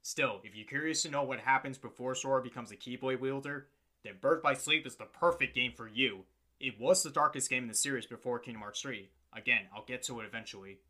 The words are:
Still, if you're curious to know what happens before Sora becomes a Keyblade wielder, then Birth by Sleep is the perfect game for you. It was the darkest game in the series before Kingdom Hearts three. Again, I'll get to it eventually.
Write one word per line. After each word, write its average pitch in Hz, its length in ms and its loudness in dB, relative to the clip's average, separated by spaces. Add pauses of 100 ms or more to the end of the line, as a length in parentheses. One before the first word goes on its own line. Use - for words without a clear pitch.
Still, 113 420 -2
if 104 120 -16
you're 107 100 -12
curious 147 380 -2
to 160 80 -4
know 143 120 2
what 127 160 -2
happens 135 380 2
before 127 380 -4
Sora 135 260 2
becomes 117 300 -10
a 101 40 -12
Keyblade 127 440 -2
wielder, 139 480 -4 (360)
then 101 160 -12
Birth 160 220 4
by 147 140 6
Sleep 156 320 2
is - 80 -10
the 110 100 -12
perfect 170 480 2
game 123 220 0
for 113 120 -12
you. 107 380 2 (340)
It 127 200 -6
was 165 240 6
the 147 80 -4
darkest 147 400 2
game 127 120 2
in 117 60 -6
the 107 60 -6
series 135 320 0
before 120 320 -4
Kingdom 113 220 -12
Hearts 104 200 -8
three. 107 280 -8 (260)
Again, 113 300 2 (100)
I'll 107 100 -10
get 123 180 -6
to 120 180 -6
it 107 40 -8
eventually. 101 540 -12 (100)